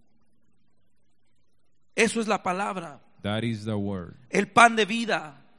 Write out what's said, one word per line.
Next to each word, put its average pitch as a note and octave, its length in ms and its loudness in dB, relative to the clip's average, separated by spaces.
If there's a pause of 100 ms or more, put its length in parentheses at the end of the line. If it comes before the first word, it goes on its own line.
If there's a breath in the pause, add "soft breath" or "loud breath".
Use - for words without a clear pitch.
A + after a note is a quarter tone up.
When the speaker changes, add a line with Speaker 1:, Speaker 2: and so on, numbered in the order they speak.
(2000)
Speaker 1:
Eso A3+ 240 2
es G#3+ 80 -2
la G3 160 0
palabra. F3+ 560 -6 (240)
Speaker 2:
That G#2+ 200 -2
is A2 220 -4
the G#2+ 120 -2
word. G2 380 -6 (140)
Speaker 1:
El G3 180 0
pan A#3 280 6
de G#3+ 100 2
vida. F3+ 560 -4 (180)